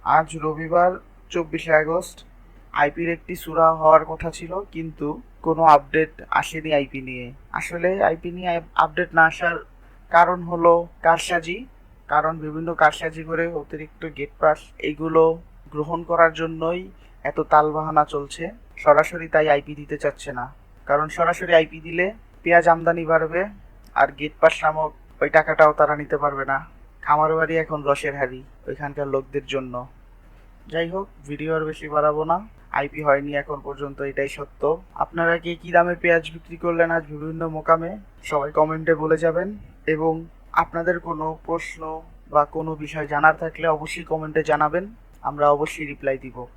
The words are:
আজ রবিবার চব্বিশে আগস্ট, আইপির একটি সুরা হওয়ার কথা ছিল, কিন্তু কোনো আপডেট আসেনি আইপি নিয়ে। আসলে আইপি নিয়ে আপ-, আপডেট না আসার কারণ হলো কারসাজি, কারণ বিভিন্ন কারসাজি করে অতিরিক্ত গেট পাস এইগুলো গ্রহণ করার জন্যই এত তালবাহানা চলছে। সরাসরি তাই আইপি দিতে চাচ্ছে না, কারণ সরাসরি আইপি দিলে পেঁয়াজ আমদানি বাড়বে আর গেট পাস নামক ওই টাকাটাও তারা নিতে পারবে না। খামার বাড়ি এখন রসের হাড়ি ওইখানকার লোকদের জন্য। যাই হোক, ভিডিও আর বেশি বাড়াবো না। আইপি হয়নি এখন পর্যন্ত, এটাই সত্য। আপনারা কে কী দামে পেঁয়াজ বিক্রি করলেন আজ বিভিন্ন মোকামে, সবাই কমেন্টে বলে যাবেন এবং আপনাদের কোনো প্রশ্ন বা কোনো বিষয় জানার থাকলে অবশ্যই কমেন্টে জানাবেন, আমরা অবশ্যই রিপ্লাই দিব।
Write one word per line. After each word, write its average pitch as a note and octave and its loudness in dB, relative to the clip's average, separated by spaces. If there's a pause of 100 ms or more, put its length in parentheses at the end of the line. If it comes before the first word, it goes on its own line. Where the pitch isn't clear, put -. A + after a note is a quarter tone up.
(160)
আজ D#3+ 2 (160)
রবিবার D#3+ 0 (400)
চব্বিশে E3 -2
আগস্ট, E3 -4 (640)
আইপির E3 -2
একটি F3+ -12
সুরা D#3+ 2 (140)
হওয়ার D#3 8
কথা D#3+ -8 (100)
ছিল, E3+ -12 (220)
কিন্তু D#3+ -8 (400)
কোনো D#3+ 2 (120)
আপডেট D#3 2 (280)
আসেনি D#3 -8
আইপি C3+ -4
নিয়ে। B2+ -12 (320)
আসলে E3+ -4 (180)
আইপি E3 -4
নিয়ে F3+ -6
আপ-, E3 -10 (140)
আপডেট F3 -4
না D#3+ 8
আসার E3+ -4 (560)
কারণ E3+ 6 (120)
হলো E3+ 4 (340)
কারসাজি, E3+ 0 (500)
কারণ D3+ 0 (100)
বিভিন্ন D#3 -8 (140)
কারসাজি D#3 0
করে E3 2 (160)
অতিরিক্ত D3+ -14 (140)
গেট C#3+ -8
পাস D#3 4 (300)
এইগুলো D#3+ 2 (500)
গ্রহণ D3+ -6 (100)
করার E3 4
জন্যই E3 -4 (440)
এত C#3+ -4 (140)
তালবাহানা D3+ 4 (100)
চলছে। C#3+ -8 (400)
সরাসরি D#3 4
তাই D#3 4
আইপি C#3+ -4
দিতে D3 -10
চাচ্ছে - -6
না, B2 -8 (420)
কারণ D3 0 (100)
সরাসরি E3+ 0
আইপি D#3+ -4
দিলে E3+ -2 (360)
পেঁয়াজ E3+ 6
আমদানি E3 0
বাড়বে E3 0 (540)
আর C#3 4 (100)
গেট D3 -8
পাস D#3+ 6
নামক D#3 -2 (300)
ওই D3 0
টাকাটাও D#3 6
তারা D3+ 4
নিতে D3 -4
পারবে C3+ -2
না। C#3 -2 (460)
খামার D#3 2
বাড়ি D#3+ 0 (100)
এখন D#3 -6 (100)
রসের C#3+ 0
হাড়ি B2+ -4 (280)
ওইখানকার C#3+ -8
লোকদের C3+ -4
জন্য। C3 -6 (1000)
যাই E3+ -4
হোক, G3 -6 (220)
ভিডিও D3 -8
আর D#3 -2
বেশি D3+ -12
বাড়াবো D3+ 2
না। F3 2 (400)
আইপি C#3+ -4
হয়নি C#3+ 2 (100)
এখন C#3+ -10
পর্যন্ত, C#3 -10 (120)
এটাই C#3 -4
সত্য। - -10 (420)
আপনারা E3+ 0 (100)
কে E3+ -6 (100)
কী E3+ -14
দামে F3 4
পেঁয়াজ E3 4 (100)
বিক্রি E3+ -18
করলেন E3+ 2
আজ D#3+ -2
বিভিন্ন D#3+ -8 (140)
মোকামে, E3 0 (400)
সবাই D3 -2
কমেন্টে D#3+ 0 (100)
বলে D#3 2
যাবেন E3+ 0 (460)
এবং D#3+ 0 (500)
আপনাদের E3+ -2 (120)
কোনো D#3 -6 (200)
প্রশ্ন E3 -6 (500)
বা D3+ 4 (140)
কোনো D#3+ -6 (120)
বিষয় D3+ -8
জানার D#3 4
থাকলে D#3+ -6 (100)
অবশ্যই D#3+ -10
কমেন্টে D#3 -2
জানাবেন, D3+ 0 (440)
আমরা D3 0 (100)
অবশ্যই D3+ -6
রিপ্লাই C3+ -6
দিব। A#2+ -16 (200)